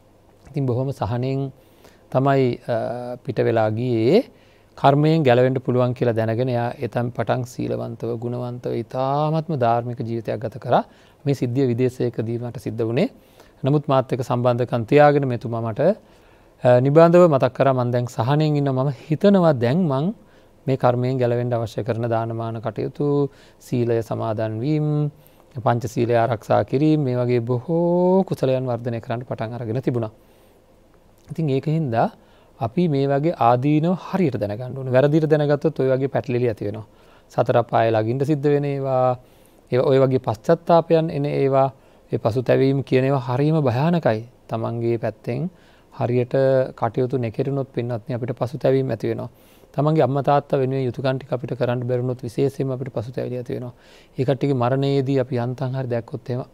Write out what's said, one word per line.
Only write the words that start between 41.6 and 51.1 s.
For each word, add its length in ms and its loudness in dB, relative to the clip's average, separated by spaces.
ඒ 60 -2
පසුතැවීම් 640 0
කියන 220 2
ඒවා 180 0
හරීම 380 0
භයානකයි. 580 0
තමන්ගේ 520 -4
පැත්තෙන් 440 -6
හරියට 400 -2
කටයුතු 460 -2
නොකෙරුණොත් 540 -4
පින්වත්නි 420 -6
අපිට 200 -6
පසුතැවීම් 560 -2
ඇති 180 -4
වෙනවා. 220 -6
තමන්ගේ 340 2
අම්මා 200 0
තාත්තා 360 0
වෙනුවෙන් 240 -2
යුතුයකම් 320 -2